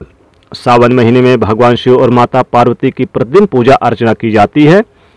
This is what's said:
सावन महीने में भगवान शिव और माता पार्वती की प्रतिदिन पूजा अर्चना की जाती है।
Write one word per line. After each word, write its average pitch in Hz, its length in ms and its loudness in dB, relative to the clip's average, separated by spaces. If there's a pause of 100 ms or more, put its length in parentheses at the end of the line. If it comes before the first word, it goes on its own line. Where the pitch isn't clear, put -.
(520)
सावन 120 420 0
महीने 123 280 2
में 127 180 2
भगवान 110 360 0
शिव 123 220 0
और 131 120 0
माता 123 340 0
पार्वती 123 480 -2
की 127 140 -6
प्रतिदिन 143 400 -2
पूजा 131 300 0
अर्चना 113 380 -2
की 113 180 -6
जाती 107 340 0
है। 175 160 2 (360)